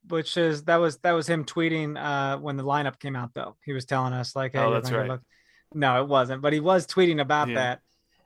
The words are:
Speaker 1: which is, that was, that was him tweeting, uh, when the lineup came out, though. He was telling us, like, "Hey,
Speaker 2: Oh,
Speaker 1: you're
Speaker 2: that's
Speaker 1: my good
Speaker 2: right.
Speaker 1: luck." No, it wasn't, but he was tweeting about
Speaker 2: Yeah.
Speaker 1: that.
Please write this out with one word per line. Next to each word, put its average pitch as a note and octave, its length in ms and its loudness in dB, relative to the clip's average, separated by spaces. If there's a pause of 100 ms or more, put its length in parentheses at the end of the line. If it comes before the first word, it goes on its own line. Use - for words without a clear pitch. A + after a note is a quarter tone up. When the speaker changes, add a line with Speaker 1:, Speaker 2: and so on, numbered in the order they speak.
Speaker 1:
which D#3+ 300 -4
is, D#3 280 2
that E3+ 120 4
was, E3+ 220 2
that F3 140 2
was D#3+ 160 0
him E3 160 0
tweeting, D#3+ 560 -2
uh, C#3 380 -2
when C#3+ 180 -6
the C3+ 80 -6
lineup C#3 360 -2
came C3+ 160 -8
out, A#2+ 180 -8
though. C3+ 300 -10
He C#3+ 80 -8
was B2+ 120 -6
telling B2+ 280 -2
us, B2+ 240 -6
like, C3 160 -4
"Hey, C3 80 -2
Speaker 2:
Oh, - 60 2
Speaker 1:
you're A2+ 80 2
Speaker 2:
that's A2+ 160 -2
Speaker 1:
my A#2 60 -2
good A2 40 0
Speaker 2:
right. G#2+ 100 -2
Speaker 1:
luck." B2+ 120 -8 (520)
No, C3 280 2
it C#3+ 60 -4
wasn't, C3 340 2
but D3 100 2
he D3+ 80 2
was F3+ 260 4
tweeting E3+ 340 4
about C#3+ 280 2
Speaker 2:
Yeah. A#2+ 80 -2
Speaker 1:
that. B2+ 260 -2 (440)